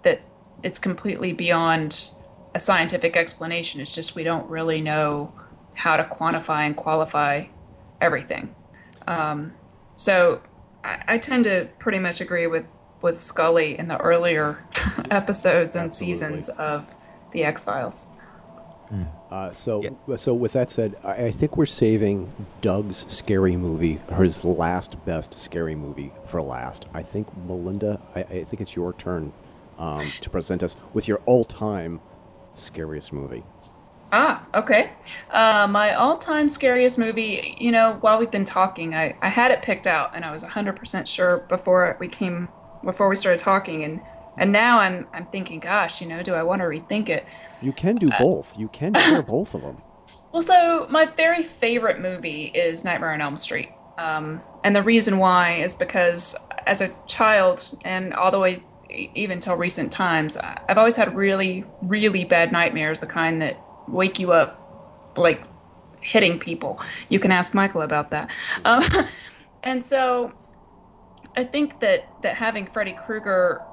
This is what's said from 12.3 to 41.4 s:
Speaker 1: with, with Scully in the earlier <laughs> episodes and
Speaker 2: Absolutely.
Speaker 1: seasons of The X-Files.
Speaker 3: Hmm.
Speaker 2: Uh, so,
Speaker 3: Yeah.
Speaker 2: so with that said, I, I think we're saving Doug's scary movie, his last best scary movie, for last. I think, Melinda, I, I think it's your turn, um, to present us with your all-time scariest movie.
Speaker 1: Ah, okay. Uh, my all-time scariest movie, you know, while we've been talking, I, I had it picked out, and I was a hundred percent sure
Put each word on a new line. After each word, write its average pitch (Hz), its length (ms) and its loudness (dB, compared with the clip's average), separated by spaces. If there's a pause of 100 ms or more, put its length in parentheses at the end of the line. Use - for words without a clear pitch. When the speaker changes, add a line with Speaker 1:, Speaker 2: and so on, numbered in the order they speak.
Speaker 1:
with, 165 180 -2 (380)
with 170 160 0
Scully 160 600 2
in 170 100 -8
the 156 100 -4
earlier 165 680 2 (220)
<laughs> - 240 -6
episodes 185 680 2
and 170 100 -4
Speaker 2:
Absolutely. 175 280 -4
Speaker 1:
seasons 151 360 -6
of 151 440 -8 (380)
The 165 120 -2
X-Files. 127 680 -4 (760)
Speaker 3:
Hmm. 98 160 -6 (260)
Speaker 2:
Uh, 95 200 -8
so, 104 320 -4
Speaker 3:
Yeah. 127 340 -8
Speaker 2:
so 123 180 0
with 117 180 -2
that 127 180 0
said, 107 320 -4
I, 101 240 -4
I 110 40 0
think 151 260 -2
we're 151 100 2
saving 104 640 2 (300)
Doug's 101 500 -2
scary 95 460 2
movie, 80 440 -2 (160)
his 90 280 4
last 87 600 -2
best 82 300 -6
scary 82 400 -6
movie, 71 380 -10 (140)
for 82 160 -4
last. 64 520 -10
I 85 80 -8
think, 104 240 -8 (200)
Melinda, 95 540 -4 (140)
I, 90 60 -6
I 90 240 -8
think - 160 -10
it's - 160 -10
your 87 160 -4
turn, 82 400 -8 (460)
um, 76 280 -6 (140)
to - 100 -12
present 87 320 -4
us 85 140 -6 (160)
with 110 160 -4
your 104 160 0
all-time 104 760 0 (520)
scariest - 600 -10
movie. 69 300 -10 (680)
Speaker 1:
Ah, 247 320 2 (100)
okay. 220 380 2 (380)
Uh, 220 380 6
my 208 260 4
all-time 302 540 2
scariest 254 500 4
movie, 220 600 -2
you 233 140 2
know, 226 280 6
while 220 180 6
we've 226 120 0
been 196 140 0
talking, 185 500 0
I, 160 280 -2
I 185 60 0
had 240 220 4
it - 120 2
picked 190 260 -2
out, 156 260 0
and 170 100 -8
I 156 60 -8
was 160 140 -10
a 170 40 -14
hundred 185 280 -4
percent - 320 -8
sure 180 300 2 (100)